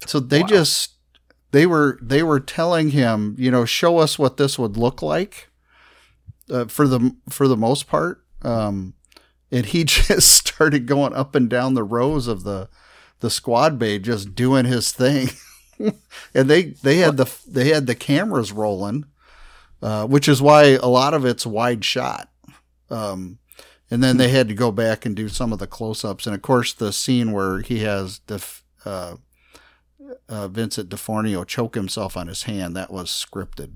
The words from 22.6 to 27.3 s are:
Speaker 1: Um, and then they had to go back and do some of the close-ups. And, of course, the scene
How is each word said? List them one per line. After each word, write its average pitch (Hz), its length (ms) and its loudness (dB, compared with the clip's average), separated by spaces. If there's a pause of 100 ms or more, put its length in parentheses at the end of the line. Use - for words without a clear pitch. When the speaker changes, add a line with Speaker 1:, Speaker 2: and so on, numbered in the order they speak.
Speaker 1:
Um, 95 480 -10 (520)
and 120 100 0
then 131 140 4
they 123 140 4
had 131 180 4
to 107 60 -6
go 117 180 0
back 110 340 -2
and 113 100 -4
do 107 120 -6
some 117 240 -4
of 104 80 -6
the 95 80 -10
close-ups. 110 580 -8
And, 107 100 -4
of 95 80 -12
course, 123 300 2
the 104 200 -4
scene 120 400 0